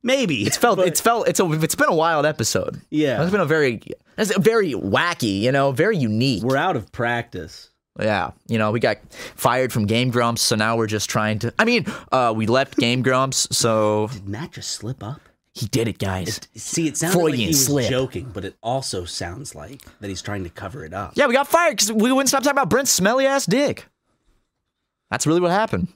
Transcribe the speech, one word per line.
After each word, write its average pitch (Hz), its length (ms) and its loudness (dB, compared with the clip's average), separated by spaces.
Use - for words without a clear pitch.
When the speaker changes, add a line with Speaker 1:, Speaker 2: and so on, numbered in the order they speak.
Speaker 1:
Maybe, 233 400 0
Speaker 2:
It's 107 120 0
felt, 226 220 4
Speaker 1:
but 185 100 4
Speaker 2:
it's 160 140 -2
felt, 226 260 2
it's 175 120 0
a, 180 120 2
it's 156 100 -2
been 302 160 2
a 196 60 2
wild 156 320 2
episode. - 520 -2
Speaker 1:
Yeah. 143 320 0
Speaker 2:
It's 180 80 0
been 202 100 2
a 165 40 2
very, 139 360 0
it's 208 180 0
a - 20 2
very 202 340 4
wacky, 110 680 0
you 120 120 2
know, 139 200 4
very 180 260 2
unique. 120 460 0
Speaker 1:
We're 131 140 2
out 170 180 0
of 107 160 -8
practice. 117 800 -6
Speaker 2:
Yeah. 101 300 0
You 113 120 -2
know, 107 100 2
we 113 100 0
got 113 180 0
fired 127 380 0
from 107 140 0
Game 117 240 2
Grumps, 117 320 0
so - 120 0
now 110 220 0
we're 113 80 0
just 107 240 -4
trying 107 300 -2
to, 117 180 -4
I 220 80 4
mean, 233 220 2
uh, 123 260 2
we 110 80 0
left 127 320 0
Game 123 240 0
Grumps, 131 480 0
so 107 640 2
Speaker 1:
Did 98 160 -12
Matt 127 220 -10
just - 220 -12
slip - 280 -10
up? 123 200 -12
Speaker 2:
He 120 100 -6
did 113 220 -2
it, 101 100 -6
guys. 92 400 -4
Speaker 1:
It, - 80 -18
see, 165 260 -4
it 139 100 -4
sounded 175 200 0
like 175 60 4
he 127 40 -2
Speaker 2:
Freudian 110 100 0
Speaker 1:
was 139 180 2
Speaker 2:
slip. 131 240 2
Speaker 1:
joking, 127 420 -4
but 92 140 -10
it 95 160 -10
also 117 440 -4
sounds 87 500 -10
like 92 260 -18
that 104 80 -10
he's 92 120 -8
trying 104 220 -6
to 85 80 -10
cover 80 340 -14
it 80 80 -14
up. 101 220 -8
Speaker 2:
Yeah, 285 100 4
we 240 80 2
got 277 140 2
fired 330 320 2
'cause - 120 0
we 220 200 4
wouldn't 269 180 4
stop 269 140 0
talking 285 80 2
about 269 180 0
Brent's 254 220 2
smelly 240 340 2
ass 269 220 0
dick. 240 400 0
That's 117 160 -4
really 165 160 4
what 175 80 2
happened. 180 460 0